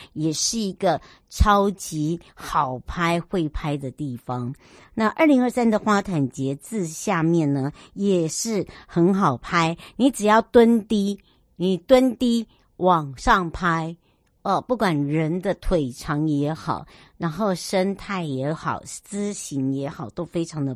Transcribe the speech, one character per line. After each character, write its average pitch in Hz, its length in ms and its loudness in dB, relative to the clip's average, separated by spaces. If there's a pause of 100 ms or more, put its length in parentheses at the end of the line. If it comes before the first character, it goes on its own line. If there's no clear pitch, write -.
(120)
也 156 220 -4
是 - 240 -4
一 202 160 -4
个 170 260 0 (300)
超 202 420 2
级 165 480 -4 (160)
好 135 440 -2
拍、 170 420 -2
会 170 280 -2
拍 147 280 -6
的 139 140 -8
地 127 260 -8
方。 123 360 -6 (400)
那 220 160 2
二 330 160 2
零 269 160 6
二 247 80 2
三 233 200 2
的 208 100 2
花 202 220 2
坛 156 280 0
节 135 260 -4
字 196 300 -6
下 160 380 -2
面 160 300 2
呢， 139 180 -2 (220)
也 190 340 0
是 208 400 -4 (180)
很 175 280 2
好 170 240 0
拍， 170 400 -2 (180)
你 254 160 2
只 208 140 -4
要 214 160 6
蹲 233 460 4
低， 202 300 0 (380)
你 180 220 0
蹲 254 400 4
低 233 280 0 (320)
往 160 400 2
上 190 340 2
拍， 165 440 -2 (460)
哦， 190 180 0
不 - 160 -4
管 165 300 0
人 156 340 -2
的 180 160 -2
腿 151 360 0
长 151 360 -4
也 147 260 0
好， 151 320 -8 (320)
然 165 140 -4
后 190 240 -2
生 190 400 -2
态 190 280 -8
也 139 280 -4
好， 135 340 -6
姿 202 460 -8
形 135 420 -4
也 139 140 -6
好， 123 220 -10
都 165 160 -8
非 165 180 -4
常 151 220 -6
的 127 100 -4